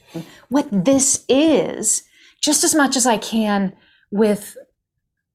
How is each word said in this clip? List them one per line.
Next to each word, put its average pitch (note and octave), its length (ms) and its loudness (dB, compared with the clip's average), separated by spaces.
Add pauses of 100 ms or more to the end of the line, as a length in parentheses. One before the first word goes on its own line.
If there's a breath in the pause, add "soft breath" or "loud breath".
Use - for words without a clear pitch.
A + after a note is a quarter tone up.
(500 loud breath)
what C#4+ 220 0
this B3 580 0
is, C4 720 0 (380 soft breath)
just D4 240 0
as D#4+ 100 0
much C4+ 220 2
as A#3+ 100 0
I A3 100 2
can G3+ 560 -2 (380 soft breath)
with G#3 460 -2 (760)